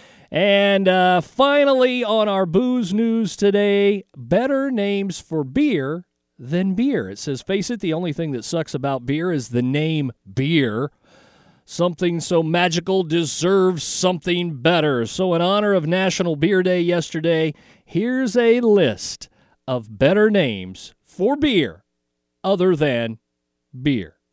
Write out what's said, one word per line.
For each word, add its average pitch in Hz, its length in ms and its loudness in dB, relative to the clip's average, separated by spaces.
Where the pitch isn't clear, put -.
And, 196 600 2
uh, 180 320 4
finally, 262 800 2
on 214 240 2
our 190 180 0
booze 220 480 0
news 226 440 0
today, 202 640 2
better 262 520 0
names 202 520 -4
for 156 240 -4
beer 165 600 -2
than 175 360 -2
beer. 196 360 -2
It 101 80 -12
says, 139 240 -8
"Face 196 280 -4
it, 240 100 -6
the 165 140 -4
only 170 180 -4
thing 156 220 -6
that 117 100 -6
sucks 165 300 -6
about 135 320 -4
beer 156 260 -2
is 135 180 -4
the 120 120 0
name 147 500 -2
beer. 135 580 0
Something 175 560 -2
so 170 240 0
magical 175 600 0
deserves 170 800 0
something 175 760 -2
better." 151 440 2
So 185 280 -2
in 170 80 2
honor 202 300 2
of 170 160 2
National 180 480 0
Beer 185 260 2
Day 180 200 2
yesterday, 165 720 0
here's 240 500 -2
a 240 240 4
list 196 680 2
of 113 320 -6
better 196 320 4
names 107 720 -2
for 247 360 -2
beer 170 480 0
other 185 320 2
than 120 440 -2
beer. 117 360 -2